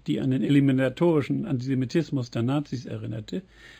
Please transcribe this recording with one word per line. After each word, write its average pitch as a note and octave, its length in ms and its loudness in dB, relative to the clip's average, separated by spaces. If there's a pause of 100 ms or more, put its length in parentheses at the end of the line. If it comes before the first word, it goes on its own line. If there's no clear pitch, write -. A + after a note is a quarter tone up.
die D3+ 120 0
an C3+ 120 0
den C3 100 0
eliminatorischen C#3 1040 2
Antisemitismus C3 840 -2
der A2+ 120 -2
Nazis C3+ 420 -2
erinnerte, A2+ 580 -8 (360)